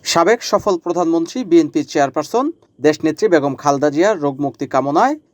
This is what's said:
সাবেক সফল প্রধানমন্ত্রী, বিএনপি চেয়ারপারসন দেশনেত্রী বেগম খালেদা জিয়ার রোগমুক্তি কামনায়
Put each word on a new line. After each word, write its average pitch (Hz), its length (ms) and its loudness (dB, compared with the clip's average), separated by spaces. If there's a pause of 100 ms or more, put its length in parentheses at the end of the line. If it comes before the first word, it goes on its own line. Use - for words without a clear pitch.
সাবেক 185 340 2
সফল 202 360 0
প্রধানমন্ত্রী, 165 640 -2
বিএনপি 165 400 2
চেয়ারপারসন 151 600 -2 (360)
দেশনেত্রী 156 480 0
বেগম 143 260 2
খালেদা 143 360 0
জিয়ার 175 300 0
রোগমুক্তি 143 460 -4
কামনায় 143 480 0 (200)